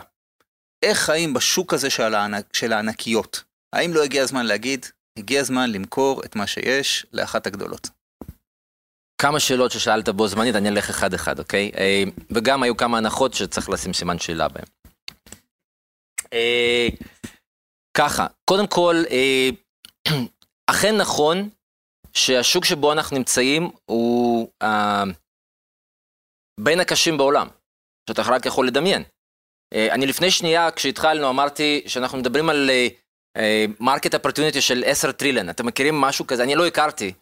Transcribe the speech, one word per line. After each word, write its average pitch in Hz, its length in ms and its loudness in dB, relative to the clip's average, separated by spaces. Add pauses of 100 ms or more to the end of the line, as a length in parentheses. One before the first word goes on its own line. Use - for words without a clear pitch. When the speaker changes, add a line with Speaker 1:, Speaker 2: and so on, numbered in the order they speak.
(840)
Speaker 1:
איך 202 140 2
חיים 160 360 0
בשוק 175 400 0
הזה 135 160 0
של 110 240 0
הענק-, 104 420 -4
של 113 160 -2
הענקיות? 110 720 -2 (300)
האם 165 200 0
לא 151 80 4
הגיע 139 200 0
הזמן 123 240 -2
להגיד, 120 400 -2 (320)
"הגיע 113 220 -2
הזמן 127 300 0
למכור 127 540 -2
את - 120 -12
מה 101 100 -4
שיש - 680 -2
לאחת - 340 -4
הגדולות"? - 440 -8 (1300)
Speaker 2:
כמה 143 200 2
שאלות 127 300 2
ששאלת 110 380 0
בו 104 200 2
זמנית, 110 280 0
אני 101 120 2
אלך 101 220 0
אחד-אחד, 90 480 -2
אוקיי? 101 400 -2
אה, 98 240 2 (280)
וגם 123 320 0
היו 120 140 0
כמה 117 220 0
הנחות 113 360 0
שצריך 98 340 -6
לשים 90 240 -4
סימן 87 260 -4
שאלה 80 300 -2
בהן. - 160 -14 (1700)
אה, 120 560 2 (1080)
ככה, 147 300 2 (180)
קודם 202 220 2
כל, 175 280 2 (160)
אה, 131 380 2 (600)
<clears throat> - 600 -4
אכן 196 260 2
נכון 180 540 0 (680)
שהשוק 131 480 2
שבו 147 280 2
אנחנו 151 240 -2
נמצאים 135 540 0 (140)
הוא, 117 640 0 (140)
אה, 104 400 0 (1600)
בין 156 200 4
הקשים 160 380 2
בעולם, 139 300 2 (600)
שאתה 110 120 0
רק 123 240 2
יכול 127 200 2
לדמיין. 139 360 0 (720)
אה, 107 200 2
אני 131 120 0
לפני 170 240 0
שנייה, 165 400 2
כשהתחלנו, 147 600 0
אמרתי 143 560 0
שאנחנו 127 320 -4
מדברים 135 320 0
על, 143 200 2
אה, 123 180 4 (480)
אה, 107 280 2 (160)
market 139 380 0
opportunity 143 420 0
של 123 260 0
עשר 139 260 0
טריליון. 120 380 -2
אתם 117 160 -4
מכירים 143 340 0
משהו 139 260 0
כזה? 123 160 0
אני 135 120 0
לא 170 120 4
הכרתי. 151 560 -2